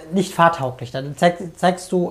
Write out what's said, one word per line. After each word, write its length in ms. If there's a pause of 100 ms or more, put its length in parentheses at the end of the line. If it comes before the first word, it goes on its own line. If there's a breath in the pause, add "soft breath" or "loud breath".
(140)
nicht 200
fahrtauglich. 560
Dann 280
zeig-, 380
zeigst 360
du 200